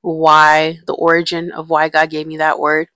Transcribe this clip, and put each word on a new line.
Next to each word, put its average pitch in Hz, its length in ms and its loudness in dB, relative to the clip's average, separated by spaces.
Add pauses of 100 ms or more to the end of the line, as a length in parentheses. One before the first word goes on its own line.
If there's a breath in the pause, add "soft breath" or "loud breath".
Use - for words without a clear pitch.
why, 156 840 2
the - 80 -6
origin 170 580 -2
of 160 160 -14
why 160 220 0
God 156 180 0
gave 156 180 -8
me 156 120 -14
that 156 200 -2
word. 151 380 -2